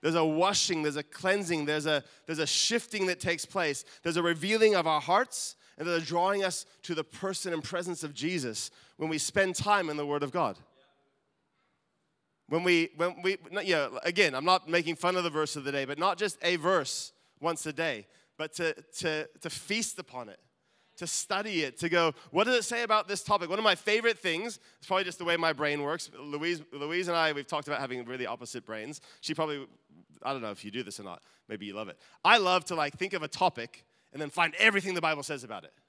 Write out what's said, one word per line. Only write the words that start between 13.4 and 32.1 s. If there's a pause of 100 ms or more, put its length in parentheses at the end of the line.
not,
yeah, (140)
again,
I'm
not
making
fun
of
the
verse
of
the
day,
but
not
just
a
verse (280)
once
a
day, (300)
but
to, (260)
to, (140)
to
feast
upon
it, (580)
to
study
it,
to
go, (180)
"What
does
it
say
about
this
topic?"
One
of
my
favorite
things, (180)
it's
probably
just
the
way
my
brain
works. (100)
Louise, (120)
Louise
and
I,
we've
talked
about
having
really
opposite
brains. (220)
She
probably, (580)
I
don't
know
if
you
do
this
or
not. (260)
Maybe
you
love
it. (280)